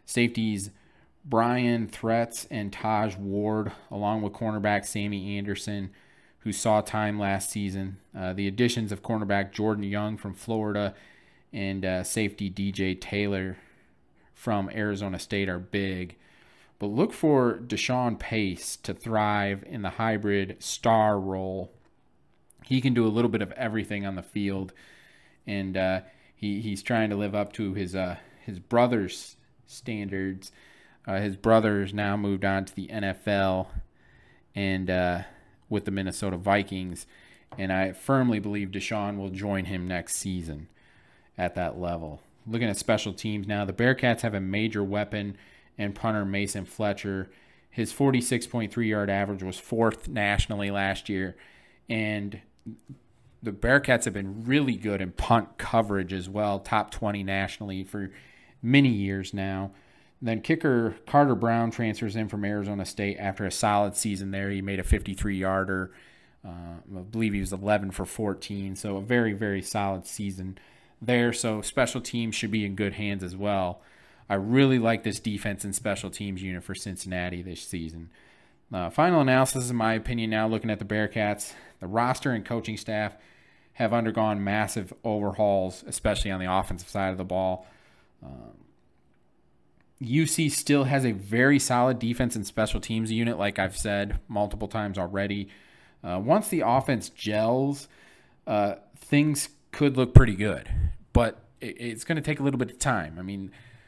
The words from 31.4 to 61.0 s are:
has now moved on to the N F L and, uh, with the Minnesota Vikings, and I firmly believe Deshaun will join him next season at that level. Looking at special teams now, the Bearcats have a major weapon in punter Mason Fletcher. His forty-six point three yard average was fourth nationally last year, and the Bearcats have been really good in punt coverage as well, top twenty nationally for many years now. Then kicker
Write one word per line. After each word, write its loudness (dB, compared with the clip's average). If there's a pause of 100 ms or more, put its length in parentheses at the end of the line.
has -2
now 0
moved 0
on 2
to -18
the -8
N -4
F -4
L 2 (840)
and, 0
uh, 2 (460)
with -2
the -4
Minnesota -2
Vikings, 0 (500)
and -2
I 0
firmly 2
believe -4
Deshaun -4
will -6
join -2
him -4
next -4
season -6 (680)
at -2
that -4
level. -6 (260)
Looking -2
at -2
special 0
teams -6
now, -2
the -4
Bearcats 2
have -2
a -2
major 0
weapon -4 (400)
in -4
punter -2
Mason -2
Fletcher. -4 (380)
His -4
forty-six 2
point -4
three 0
yard 2
average 0
was -6
fourth 2
nationally 0
last -2
year, -2 (520)
and -2 (1040)
the -4
Bearcats 4
have -2
been -6
really 4
good 0
in -4
punt 2
coverage 0
as -6
well, -2
top -2
twenty -2
nationally -4
for -8 (500)
many 8
years 0
now. -4 (500)
Then 0
kicker 2 (100)